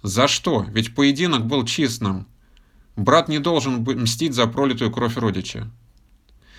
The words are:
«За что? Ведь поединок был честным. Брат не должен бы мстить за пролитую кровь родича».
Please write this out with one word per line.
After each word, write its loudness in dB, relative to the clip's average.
«За 2
что? 0
Ведь -4
поединок 2
был 0
честным. -2
Брат 4
не 0
должен 0
бы -2
мстить -2
за 4
пролитую 0
кровь -2
родича». -4